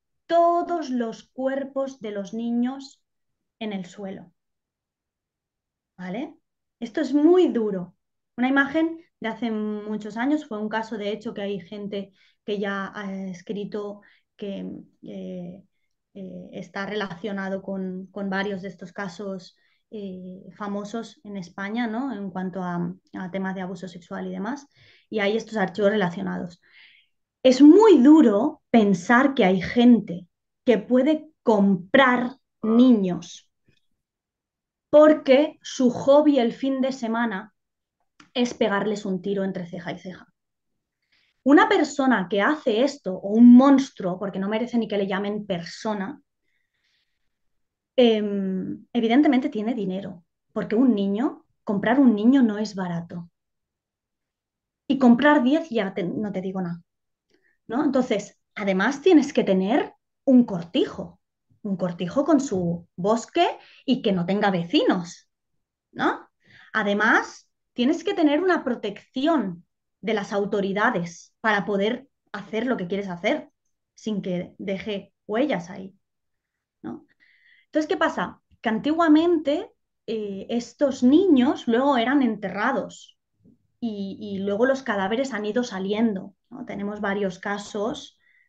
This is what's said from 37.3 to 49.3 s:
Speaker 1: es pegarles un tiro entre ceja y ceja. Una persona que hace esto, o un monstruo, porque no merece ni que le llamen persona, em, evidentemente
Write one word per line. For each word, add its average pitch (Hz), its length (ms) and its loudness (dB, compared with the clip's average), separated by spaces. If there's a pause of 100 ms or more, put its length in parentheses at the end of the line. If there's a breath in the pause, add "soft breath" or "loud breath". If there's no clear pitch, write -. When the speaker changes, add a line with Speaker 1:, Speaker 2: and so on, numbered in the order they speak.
Speaker 1:
es 247 180 -2
pegarles 202 520 -2
un 185 160 -4
tiro 196 220 -4
entre 185 240 -6
ceja - 240 -12
y 180 80 -10
ceja. - 280 -18 (1160)
Una 349 240 6
persona 269 640 0
que 196 120 0
hace 240 420 0
esto, 269 320 -4
o - 160 -10
un 240 240 10
monstruo, 254 640 4
porque 196 200 -8
no 196 100 -4
merece 233 280 -4
ni 220 100 -2
que 202 100 -4
le 196 100 -2
llamen 202 380 -6
persona, 196 760 -8 (1700)
em, 202 1000 0
evidentemente 254 560 2